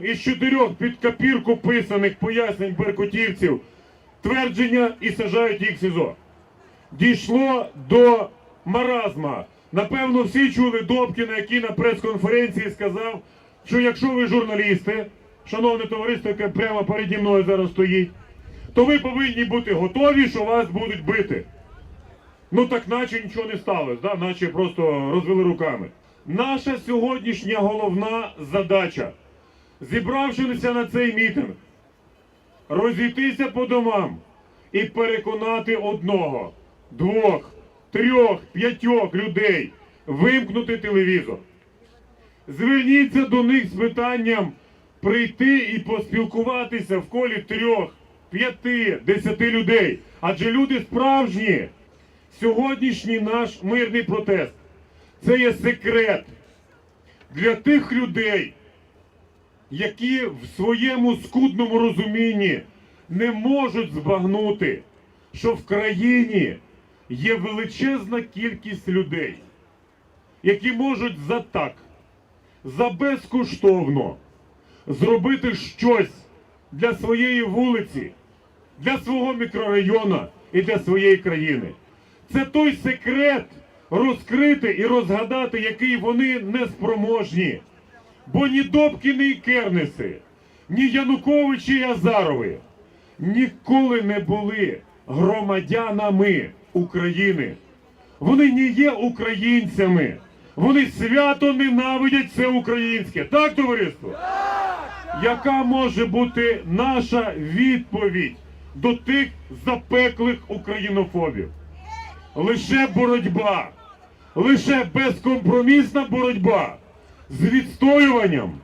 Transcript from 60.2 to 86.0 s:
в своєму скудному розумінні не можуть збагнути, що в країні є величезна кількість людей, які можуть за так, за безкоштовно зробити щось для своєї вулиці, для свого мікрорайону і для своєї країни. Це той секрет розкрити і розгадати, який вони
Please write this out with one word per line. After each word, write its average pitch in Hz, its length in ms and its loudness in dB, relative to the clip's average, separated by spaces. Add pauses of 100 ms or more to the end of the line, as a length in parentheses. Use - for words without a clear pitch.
в 135 200 -10 (100)
своєму 240 600 2
скудному 226 640 0
розумінні 214 800 0 (480)
не 220 240 0
можуть 226 600 -2
збагнути, 190 880 0 (520)
що 226 200 -2
в - 120 -12
країні 208 920 2 (520)
є 147 260 -2
величезна 220 880 -4
кількість 214 640 -8
людей, 165 460 -2 (1080)
які 202 300 2
можуть 233 460 -2 (100)
за 233 120 -2
так, 147 320 -6 (920)
за 151 260 -2
безкоштовно 185 1300 0 (720)
зробити 233 680 2
щось 226 580 0 (600)
для 220 220 0
своєї 240 480 0
вулиці, 220 680 -2 (680)
для 233 200 -2
свого 254 360 -4
мікрорайону 202 920 0 (260)
і 180 100 2
для 202 160 0
своєї 190 380 4
країни. 156 500 -2 (640)
Це 269 120 0
той 302 280 2
секрет 262 720 0 (460)
розкрити 254 880 2
і 214 80 0
розгадати, 233 720 0
який 220 360 -2
вони 240 440 0